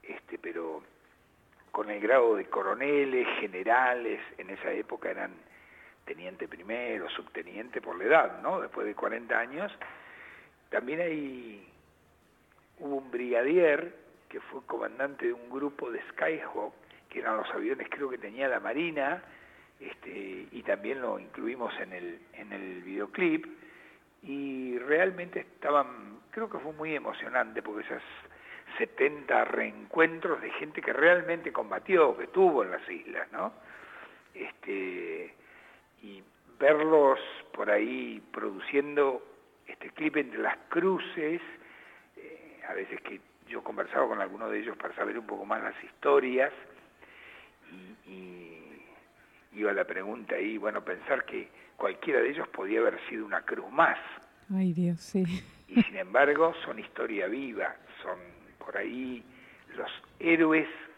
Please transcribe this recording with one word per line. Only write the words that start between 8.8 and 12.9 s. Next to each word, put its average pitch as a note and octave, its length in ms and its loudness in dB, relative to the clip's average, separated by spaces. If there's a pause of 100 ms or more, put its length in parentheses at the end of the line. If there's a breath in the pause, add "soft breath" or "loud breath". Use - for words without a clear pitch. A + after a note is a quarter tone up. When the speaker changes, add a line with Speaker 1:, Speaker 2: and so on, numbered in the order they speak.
Speaker 1:
de G#2 80 -4
cuarenta A2+ 440 -2
años. C#3+ 320 -4 (1000 loud breath)
También C3 300 -2
hay, B2+ 680 -4 (1080)
hubo C#3+ 180 -4